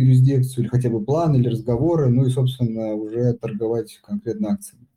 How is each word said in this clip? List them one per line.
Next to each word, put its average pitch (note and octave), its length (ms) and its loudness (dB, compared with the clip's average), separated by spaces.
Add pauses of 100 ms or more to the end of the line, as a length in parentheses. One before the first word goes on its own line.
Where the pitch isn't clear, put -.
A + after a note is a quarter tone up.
юрисдикцию B2+ 600 4
или - 40 -6
хотя B2 200 0
бы A2 160 -2
план, D#3 300 0
или A#2+ 140 2
разговоры, B2+ 600 0
ну C3 180 4
и, B2 40 0
собственно, A2+ 640 -2
уже A#2 400 -2
торговать A2 680 -6
конкретно G#3 480 -6
акциями, - 460 -10